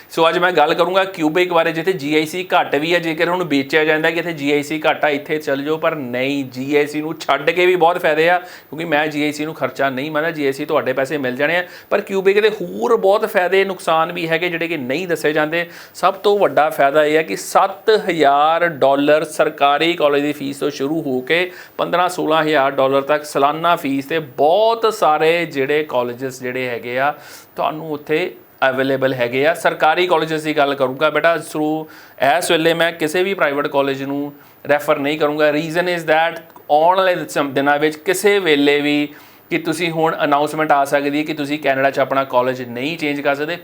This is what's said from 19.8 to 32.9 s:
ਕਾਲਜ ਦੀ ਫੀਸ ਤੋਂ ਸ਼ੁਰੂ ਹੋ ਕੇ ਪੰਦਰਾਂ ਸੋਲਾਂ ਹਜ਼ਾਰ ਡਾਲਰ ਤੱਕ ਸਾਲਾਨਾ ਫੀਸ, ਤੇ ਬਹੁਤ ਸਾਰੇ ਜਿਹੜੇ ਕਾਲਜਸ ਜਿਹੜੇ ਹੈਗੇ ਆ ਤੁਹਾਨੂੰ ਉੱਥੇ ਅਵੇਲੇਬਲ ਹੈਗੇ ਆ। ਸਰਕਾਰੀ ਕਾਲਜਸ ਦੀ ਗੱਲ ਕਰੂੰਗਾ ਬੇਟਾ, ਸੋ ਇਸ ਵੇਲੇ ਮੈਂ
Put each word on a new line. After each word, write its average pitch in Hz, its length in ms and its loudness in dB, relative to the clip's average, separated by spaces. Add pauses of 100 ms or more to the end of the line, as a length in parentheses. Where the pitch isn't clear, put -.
ਕਾਲਜ 143 240 2
ਦੀ 147 120 -2
ਫੀਸ 139 240 -8
ਤੋਂ 143 120 -2
ਸ਼ੁਰੂ 147 320 -4
ਹੋ 127 200 -4
ਕੇ 175 300 -2 (260)
ਪੰਦਰਾਂ 175 320 0
ਸੋਲਾਂ 156 340 0
ਹਜ਼ਾਰ 147 280 2
ਡਾਲਰ 139 300 2
ਤੱਕ 147 220 0
ਸਾਲਾਨਾ 160 520 0
ਫੀਸ, 139 300 -2
ਤੇ 160 140 -4
ਬਹੁਤ 208 760 2
ਸਾਰੇ 160 520 2
ਜਿਹੜੇ 143 380 0
ਕਾਲਜਸ 127 560 -4
ਜਿਹੜੇ 127 280 -4
ਹੈਗੇ 120 320 -6
ਆ 143 160 0 (400)
ਤੁਹਾਨੂੰ 156 360 -4
ਉੱਥੇ 156 440 -4 (340)
ਅਵੇਲੇਬਲ 135 440 0
ਹੈਗੇ 123 340 0
ਆ। 165 60 2
ਸਰਕਾਰੀ 165 540 2
ਕਾਲਜਸ 160 340 0
ਦੀ 151 160 -4
ਗੱਲ 139 180 2
ਕਰੂੰਗਾ 131 340 0
ਬੇਟਾ, 156 280 2
ਸੋ 156 520 -4 (480)
ਇਸ 180 140 -2
ਵੇਲੇ 165 220 4
ਮੈਂ 165 180 0